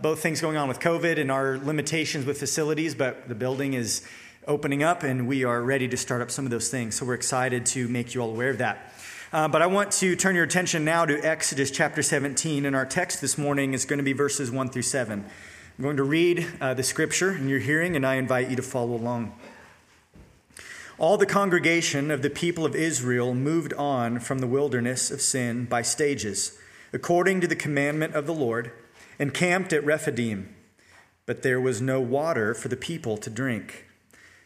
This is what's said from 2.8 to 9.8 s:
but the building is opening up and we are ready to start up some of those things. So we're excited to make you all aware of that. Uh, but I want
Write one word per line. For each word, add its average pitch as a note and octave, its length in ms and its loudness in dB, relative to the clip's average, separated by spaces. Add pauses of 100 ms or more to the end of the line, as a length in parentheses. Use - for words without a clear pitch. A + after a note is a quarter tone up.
but B2 360 -2
the A#2+ 60 -4
building C3 380 -2
is A#2 320 -4 (440)
opening D3 340 0
up F3 180 2
and C3 280 0
we C3 160 2
are A#2+ 160 2
ready B2+ 260 2
to B2 80 -2
start B2 260 -2
up B2 80 -4
some C#3 140 -4
of B2+ 80 -2
those A2+ 160 -2
things. A#2 280 -4
So C3+ 100 -4
we're B2 80 -2
excited B2 540 0
to B2+ 200 -2
make A#2+ 260 -2
you B2+ 80 -2
all A2+ 100 -2
aware A#2+ 180 0
of A#2 80 -2
that. A2 360 -4 (380)
Uh, D#3 160 2
but D#3 140 4
I E3+ 60 6
want G3 260 2